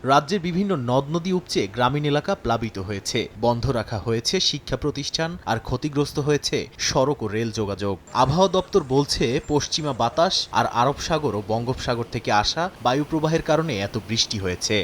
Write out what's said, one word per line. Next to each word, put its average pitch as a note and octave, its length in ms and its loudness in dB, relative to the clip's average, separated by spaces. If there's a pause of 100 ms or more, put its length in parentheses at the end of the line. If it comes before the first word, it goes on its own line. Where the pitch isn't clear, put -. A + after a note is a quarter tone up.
রাজ্যের C#3+ 380 4
বিভিন্ন F3+ 300 0 (180)
নদ C3+ 200 4
নদী E3+ 220 -2
উপচে F3+ 360 0
গ্রামীণ B2 380 0
এলাকা D3 300 0
প্লাবিত A2+ 440 -2
হয়েছে। G2+ 400 -4 (260)
বন্ধ A#2+ 260 2
রাখা A2+ 280 -2
হয়েছে A2+ 360 -2 (140)
শিক্ষা C#3 280 -4
প্রতিষ্ঠান, D3+ 520 -4 (160)
আর A#2 140 0
ক্ষতিগ্রস্ত C#3+ 600 -2
হয়েছে C#3+ 380 0 (300)
সড়ক C3+ 360 2
ও G#2+ 40 -4
রেল A2 240 0
যোগাযোগ। G2+ 440 -2 (180)
আবহাওয়া D3+ 440 4
দপ্তর F#3 240 2 (120)
বলছে, C#3+ 320 2 (220)
পশ্চিমা D3 460 0
বাতাস A#2+ 420 2 (180)
আর A#2 120 4 (160)
আরব C#3 160 4 (100)
সাগর D3+ 280 0
ও G#2 120 -2
বঙ্গোপসাগর A#2+ 680 -2
থেকে B2 160 -4 (140)
আসা D#3+ 200 0 (200)
বায়ু C3 260 2
প্রবাহের D#3+ 400 2
কারণে D#3 240 2 (120)
এত G2 100 -8 (120)
বৃষ্টি A2 320 -2
হয়েছে। F#2+ 440 0